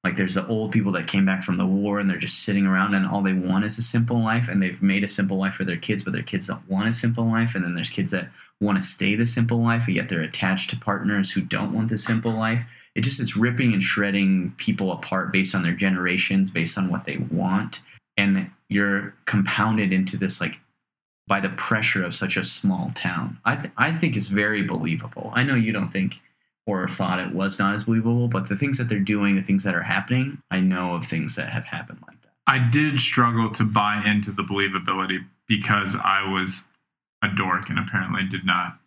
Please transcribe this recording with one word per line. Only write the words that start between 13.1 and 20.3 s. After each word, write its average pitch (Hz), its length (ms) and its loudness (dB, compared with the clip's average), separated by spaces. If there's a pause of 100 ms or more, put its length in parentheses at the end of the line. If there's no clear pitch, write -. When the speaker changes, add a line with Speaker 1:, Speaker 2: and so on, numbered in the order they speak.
Speaker 1:
it's - 160 0
ripping 120 360 2
and 98 100 2
shredding 95 760 2
people 98 360 0
apart 90 400 -4
based 95 220 2
on 92 80 0
their 85 120 0
generations, 95 760 2
based 85 280 0
on 92 100 0
what 85 160 -4
they 73 120 -6
want. 95 680 -2 (340)
And 98 340 2 (180)
you're 101 460 -2 (100)
compounded 104 680 2
into 92 240 2
this, 95 240 0